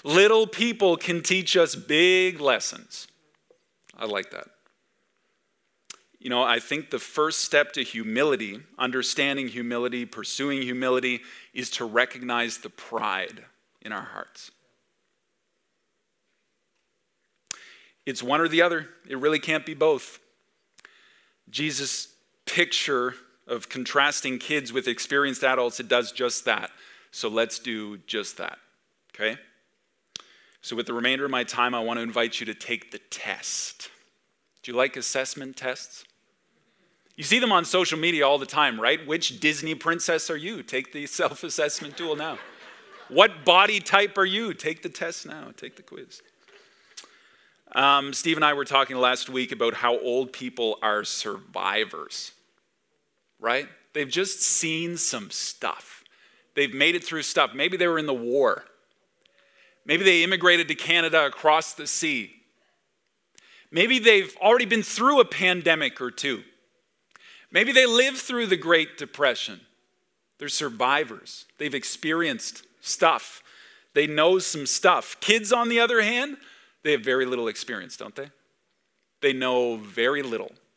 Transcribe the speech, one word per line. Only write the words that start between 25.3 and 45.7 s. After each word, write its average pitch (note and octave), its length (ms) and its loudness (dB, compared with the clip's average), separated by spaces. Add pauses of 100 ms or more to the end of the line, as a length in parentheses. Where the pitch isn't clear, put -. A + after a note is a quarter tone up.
adults, B2+ 380 0
it A#2 80 -12
does B2 240 2
just B2 320 -4
that. G#2+ 260 -2 (400)
So - 200 -6
let's A2+ 280 0
do G#2+ 380 -8 (100)
just - 300 -6
that, F2 220 -10 (560)
okay? A2 260 -6 (1200)
So - 160 -10
with A#2 80 -2
the - 80 -8
remainder B2+ 320 -2
of C#3+ 60 -4
my B2+ 140 -2
time, B2 300 0
I A#2+ 60 -2
want A2+ 160 -4
to A#2 60 -4
invite A#2 360 -2
you A#2+ 60 -8
to A2 100 -8
take - 360 -10
the G#2 80 -14
test. - 880 -10 (760)
Do B2 100 -12
you A#2+ 40 -4
like C3+ 180 0
assessment C3+ 640 -6
tests? - 480 -10 (1120)
You D3+ 80 -10
see A3 140 4
them A#3+ 120 2
on F3 140 6
social E3+ 340 0
media D#3 300 4
all C#3+ 80 6
the C3+ 80 -2
time, C#3 340 2
right? C#3+ 280 2
Which D3 340 -4
Disney D#3 340 -2
princess E3 540 -2
are E3 80 -4
you? E3 260 -10
Take C3 300 -6
the D3 140 -10
<laughs> - 140 -6
self-assessment D3 760 -4
tool E3 180 -4
now. D3 240 -8 (720)
What E3 380 4
body G3 340 6
type G3+ 380 2
are F#3+ 80 4
you? G3+ 260 -2
Take D#3+ 300 -8
the E3+ 80 -10
test E3 340 -10
now. D#3 320 -16
Take - 200 -16